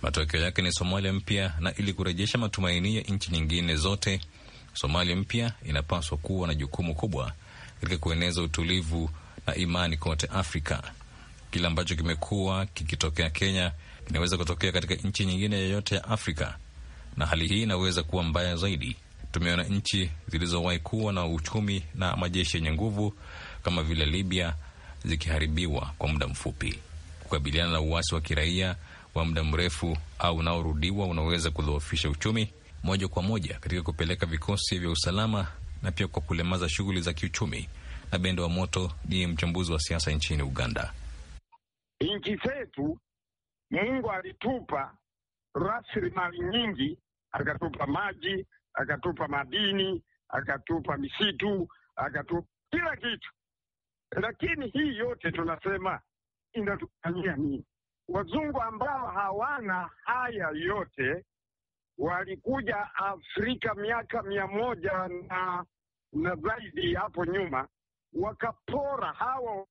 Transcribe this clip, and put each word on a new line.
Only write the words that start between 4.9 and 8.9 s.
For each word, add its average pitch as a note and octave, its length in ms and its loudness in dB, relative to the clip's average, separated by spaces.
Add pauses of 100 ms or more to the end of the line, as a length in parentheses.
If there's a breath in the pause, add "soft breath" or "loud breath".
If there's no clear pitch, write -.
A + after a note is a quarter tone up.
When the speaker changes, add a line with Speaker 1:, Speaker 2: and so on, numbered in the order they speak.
Speaker 1:
mpya A2+ 360 2 (140)
inapaswa D#2 520 0
kuwa F2+ 300 0
na D#2 60 2
jukumu D2+ 400 0
kubwa C#2+ 380 0 (480 loud breath)
katika E2+ 180 2
kueneza E2+ 440 2
utulivu E2 680 2 (360 loud breath)